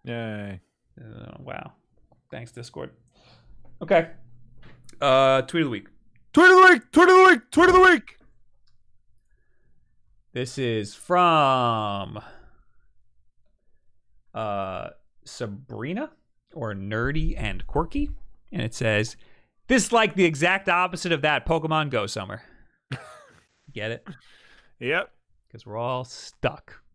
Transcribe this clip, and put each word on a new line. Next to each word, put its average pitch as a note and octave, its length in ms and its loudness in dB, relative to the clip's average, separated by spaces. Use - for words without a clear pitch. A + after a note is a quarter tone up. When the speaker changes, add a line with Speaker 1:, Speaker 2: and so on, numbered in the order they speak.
Speaker 1:
Yay. G#2+ 560 -12
Speaker 2:
Uh, A2 380 -20
wow. - 340 -16
Thanks, A#2+ 220 -18
Discord. - 380 -16
Okay. E3 300 0
Uh, C3+ 420 2
tweet E3 200 -4
of D3+ 40 0
the B2+ 40 -6
week. G#2 160 -10
Speaker 1:
Tweet F4+ 180 8
of F#4 60 8
the F#4 160 10
week! - 200 0
Tweet F4 160 6
of F#4 80 8
the F#4 140 8
week! C4+ 200 0
Tweet F4+ 180 4
of F4+ 60 4
the F#4 60 8
week! F4+ 380 4
Speaker 2:
This B2 260 -10
is A2+ 360 -6
from, A#2+ 1300 0
uh, G2 540 -8
Sabrina, B2+ 840 -12
or A2+ 200 -10
Nerdy B2 640 -4
and G2+ 280 -8
Quirky. - 440 -4
And C3 100 -8
it A2+ 140 -6
says, A2 420 -2
"This B3 180 2
is, - 60 -4
like, A3 240 0
the F#3+ 80 2
exact F3 440 -2
opposite F3+ 440 -2
of D3 100 -2
that D3+ 240 -2
Pokemon D#3 440 -2
Go A2+ 160 -2
summer." G2+ 360 -12
Get A2 160 -8
it? - 160 -12
Speaker 1:
Yep. D3 320 -6
Speaker 2:
'Cause - 160 -20
we're G#2 100 -14
all B2+ 280 -6
stuck. - 760 -12